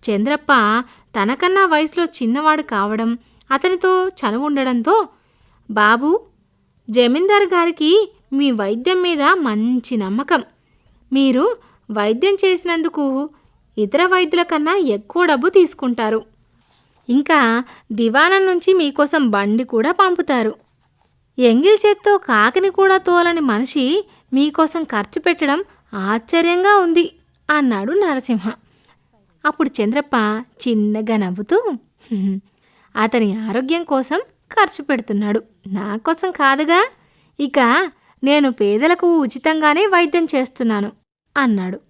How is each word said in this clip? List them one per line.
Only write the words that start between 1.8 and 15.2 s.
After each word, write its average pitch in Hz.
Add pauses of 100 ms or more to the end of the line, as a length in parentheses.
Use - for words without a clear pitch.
చిన్నవాడు 302
కావడం, 226 (340)
అతనితో 370
చనువుండడంతో, 277 (640)
"బాబూ, 233 (720)
జమీందారు 294
గారికి 349 (200)
మీ 277
వైద్యం 233
మీద 339
మంచి 247
నమ్మకం. 226 (680)
మీరు 269 (340)
వైద్యం 226
చేసినందుకు 330 (480)
ఇతర 220
వైద్యుల 359
కన్నా 320
ఎక్కువ 320